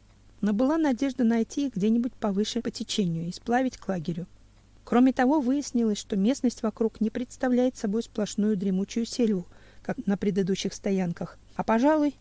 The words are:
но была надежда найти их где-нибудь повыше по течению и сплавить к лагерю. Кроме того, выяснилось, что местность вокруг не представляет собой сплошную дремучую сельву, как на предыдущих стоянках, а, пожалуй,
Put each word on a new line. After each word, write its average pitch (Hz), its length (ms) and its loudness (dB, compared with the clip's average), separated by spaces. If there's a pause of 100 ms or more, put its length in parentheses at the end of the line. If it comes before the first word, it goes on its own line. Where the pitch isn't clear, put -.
(400)
но 202 140 2
была 262 240 2
надежда 269 460 0
найти 233 420 0
их 254 80 -8
где-нибудь 226 400 0
повыше 208 480 -2
по 226 80 -6
течению 170 560 -4
и 175 60 -6
сплавить 247 440 -2
к - 100 -16
лагерю. 175 400 -4 (580)
Кроме 254 280 4
того, 269 280 2
выяснилось, 240 580 0
что - 180 -6
местность 233 460 0
вокруг 220 400 -2
не 214 80 2
представляет 254 680 0
собой 220 260 -2
сплошную 214 540 -2
дремучую 196 480 -2
сельву, 220 420 0 (360)
как - 240 -8
на 196 100 2
предыдущих 190 560 -2
стоянках, 185 680 -4 (160)
а, - 100 -4
пожалуй, 294 560 4